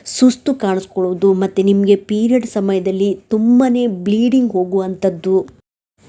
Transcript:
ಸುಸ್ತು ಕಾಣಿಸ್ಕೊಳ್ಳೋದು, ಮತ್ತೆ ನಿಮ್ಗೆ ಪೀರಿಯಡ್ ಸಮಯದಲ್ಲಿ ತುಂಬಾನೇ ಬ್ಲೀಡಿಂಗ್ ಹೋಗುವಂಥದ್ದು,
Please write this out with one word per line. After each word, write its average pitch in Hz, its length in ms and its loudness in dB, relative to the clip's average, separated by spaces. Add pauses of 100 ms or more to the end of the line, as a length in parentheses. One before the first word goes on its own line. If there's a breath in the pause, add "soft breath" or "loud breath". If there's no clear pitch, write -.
ಸುಸ್ತು 254 500 0
ಕಾಣಿಸ್ಕೊಳ್ಳೋದು, 190 800 -2
ಮತ್ತೆ 190 300 0
ನಿಮ್ಗೆ 202 340 4
ಪೀರಿಯಡ್ 226 500 0
ಸಮಯದಲ್ಲಿ 190 720 -2 (120)
ತುಂಬಾನೇ 247 560 2
ಬ್ಲೀಡಿಂಗ್ 220 640 0
ಹೋಗುವಂಥದ್ದು, 185 1120 -4 (440)